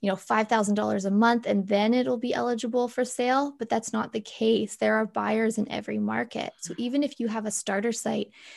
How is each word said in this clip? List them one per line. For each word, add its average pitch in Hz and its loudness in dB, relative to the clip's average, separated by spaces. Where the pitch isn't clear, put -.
you 196 0
know, 190 0
five 214 0
thousand 208 2
dollars 214 0
a 196 0
month 233 4
and 196 0
then 208 4
it'll 247 2
be 240 -2
eligible 240 0
for 254 -2
sale." 269 0
But 226 -8
that's 226 -2
not 220 -2
the 226 -4
case. 220 0
There 214 2
are 220 2
buyers 214 0
in - -2
every 214 -4
market. 220 -4
So - -10
even 254 0
if 277 -6
you 233 0
have 220 -4
a 208 -4
starter 208 -2
site, 220 -4